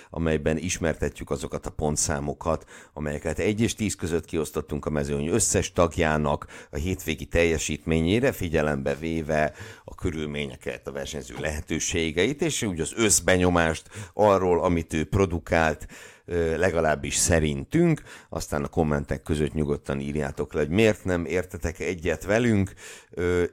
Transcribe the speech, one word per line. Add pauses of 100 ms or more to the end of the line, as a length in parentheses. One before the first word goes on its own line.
(100)
amelyben
ismertetjük
azokat
a
pontszámokat, (280)
amelyeket
egy
és
tíz
között
kiosztottunk
a
mezőny
összes
tagjának (240)
a
hétvégi
teljesítményére,
figyelembe
véve (320)
a
körülményeket,
a
versenyző
lehetőségeit,
és
úgy
az
összbenyomást (260)
arról,
amit
ő
produkált, (400)
ö,
legalábbis
szerintünk. (260)
Aztán
a
kommentek
között
nyugodtan
írjátok
le,
hogy
miért
nem
értetek
egyet
velünk. (380)
Ö, (100)